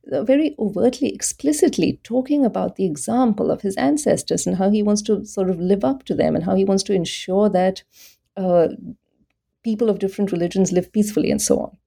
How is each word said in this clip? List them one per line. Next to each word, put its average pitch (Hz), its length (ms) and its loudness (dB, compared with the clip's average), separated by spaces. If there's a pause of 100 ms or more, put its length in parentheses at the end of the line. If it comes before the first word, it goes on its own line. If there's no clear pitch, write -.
(120)
uh, - 120 -2
very 285 340 2
overtly, 220 560 0
explicitly - 880 0
talking 262 420 0
about 190 320 -2
the 190 120 -2
example 208 640 0
of - 100 -2
his 196 160 -4
ancestors 269 720 0
and 185 80 0
how 196 160 2
he 214 100 2
wants 208 220 0
to 208 220 -2
sort 190 260 -2
of 170 80 -4
live 196 240 0
up 269 220 -2
to 175 100 -4
them 156 200 2
and 160 80 -2
how 190 120 0
he 196 100 2
wants 196 180 2
to 208 100 -2
ensure 190 560 0
that, 185 340 0 (520)
uh, 180 340 2 (960)
people 220 280 0
of 196 80 -2
different 196 320 -2
religions 175 400 0
live 180 200 0
peacefully 208 380 0
and - 120 -2
so - 180 2
on. - 280 -10